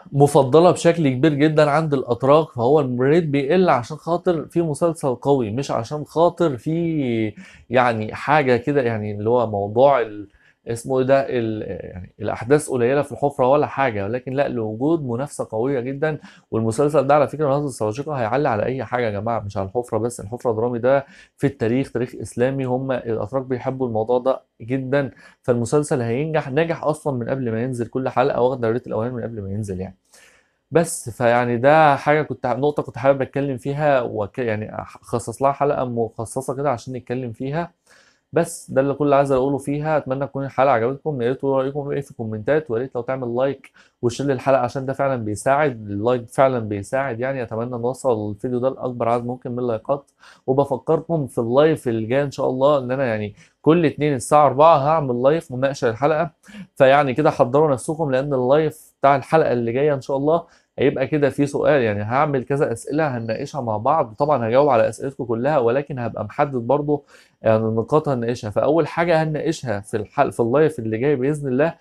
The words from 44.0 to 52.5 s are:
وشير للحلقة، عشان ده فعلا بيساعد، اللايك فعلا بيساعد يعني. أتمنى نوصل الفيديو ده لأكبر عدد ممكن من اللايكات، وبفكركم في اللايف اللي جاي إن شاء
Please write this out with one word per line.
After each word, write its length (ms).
وشير 240
للحلقة، 340
عشان 260
ده 60
فعلا 320
بيساعد، 680
اللايك 380
فعلا 300
بيساعد 600
يعني. 220
أتمنى 280
نوصل 600
الفيديو 280
ده 100
لأكبر 400
عدد 180
ممكن 260
من 60
اللايكات، 520
وبفكركم 800
في 120
اللايف 500
اللي 180
جاي 160
إن 80
شاء 200